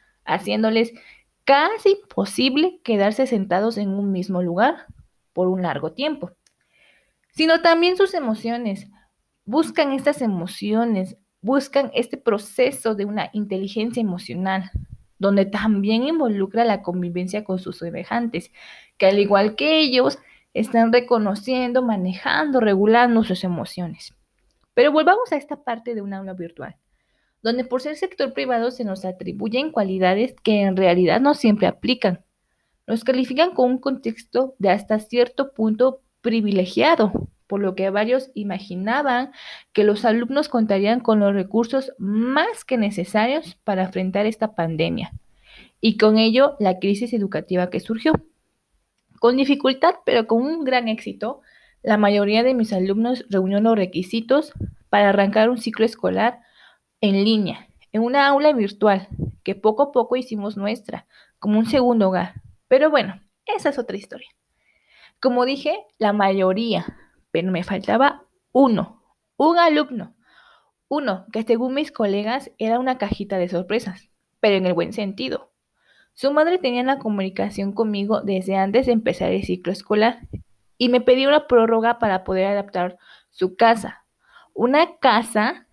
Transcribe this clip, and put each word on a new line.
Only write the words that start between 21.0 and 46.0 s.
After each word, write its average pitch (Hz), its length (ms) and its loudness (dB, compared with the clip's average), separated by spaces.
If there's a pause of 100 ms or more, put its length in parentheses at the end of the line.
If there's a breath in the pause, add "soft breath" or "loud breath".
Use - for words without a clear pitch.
manejando, 233 800 -2
regulando 220 640 4
sus 185 180 -4
emociones. 175 680 -8 (600)
Pero 277 200 4
volvamos 349 400 2
a - 20 0
esta 285 300 -10
parte 233 280 -8
de 214 80 -6
un 202 120 -10
aula 190 180 -12
virtual, 170 460 -14 (640)
donde 240 240 -2
por 254 160 -4
ser 302 160 -8
sector 330 340 -4
privado 247 400 -2
se 233 140 -8
nos 190 180 -6
atribuyen 202 720 -6
cualidades 190 680 0
que 214 200 2
en 190 160 0
realidad 180 420 4
no 285 140 4
siempre 214 340 2
aplican. 214 560 -2 (640)
Nos 226 160 -4
califican 262 500 0
con 247 180 2
un 262 60 0
contexto 262 800 -4
de 196 120 0
hasta 214 300 0
cierto 240 520 -2
punto 220 480 0 (220)
privilegiado, 220 1080 0 (180)
por 202 140 -6
lo 190 160 -2
que 190 160 -2
varios 233 420 -2
imaginaban 208 960 -4 (420 loud breath)
que 208 100 2
los 208 220 2
alumnos 240 440 0
contarían 214 520 0
con 220 180 2
los 202 160 4
recursos 233 640 -2
más 254 640 -2
que 254 140 -2
necesarios 214 840 -2
para 190 200 -2
enfrentar 190 420 -2
esta 220 300 -4
pandemia, 165 560 -4 (680 soft breath)
y 220 180 2
con 214 200 6